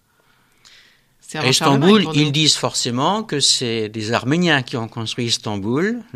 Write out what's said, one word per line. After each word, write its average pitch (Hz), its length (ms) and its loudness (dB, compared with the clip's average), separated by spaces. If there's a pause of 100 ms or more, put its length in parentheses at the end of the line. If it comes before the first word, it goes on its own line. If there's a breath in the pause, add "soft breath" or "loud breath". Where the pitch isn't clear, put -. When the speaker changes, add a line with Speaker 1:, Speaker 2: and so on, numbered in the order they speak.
(1200 soft breath)
Speaker 1:
c'est - 160 -14
Speaker 2:
À 156 40 -6
Speaker 1:
avant 123 80 2
Speaker 2:
Istanbul, 139 380 4
Speaker 1:
Charlemagne 202 180 6
qu'on 156 80 -6
Speaker 2:
ils 147 120 4
Speaker 1:
nous 143 60 0
Speaker 2:
disent 151 240 2
forcément 135 680 -2
que 147 160 -4
c'est 113 500 0
des 107 220 -6
Arméniens 139 500 2
qui 123 160 -8
ont 113 100 -6
construit 113 380 -6
Istanbul, 120 800 -4 (120)